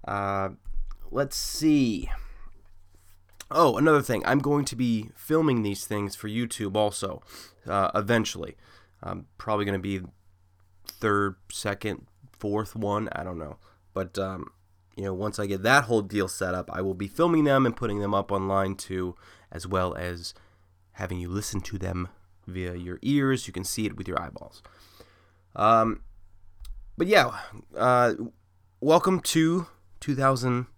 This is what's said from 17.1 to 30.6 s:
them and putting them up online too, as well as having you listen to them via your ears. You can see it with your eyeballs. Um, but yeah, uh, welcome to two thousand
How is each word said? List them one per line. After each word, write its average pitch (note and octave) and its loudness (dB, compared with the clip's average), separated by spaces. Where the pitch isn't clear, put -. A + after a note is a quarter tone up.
them C3+ 6
and A2+ 0
putting G#2 -4
them G2+ -2
up G2 0
online F#2+ 0
too, F#2 -6
as E2 -12
well F#2 0
as F2 -8
having F#2 -6
you F2 -6
listen G2 -4
to - -8
them F2+ -4
via F2+ -8
your F2+ -10
ears. C3+ 2
You F#2+ -12
can F#2 -6
see - -4
it G2+ -4
with F#2+ -8
your F2 -2
eyeballs. - -12
Um, A2+ 4
but E3+ 0
yeah, F3+ 6
uh, B2 6
welcome E3 6
to E3 2
two D3 -4
thousand B2+ 2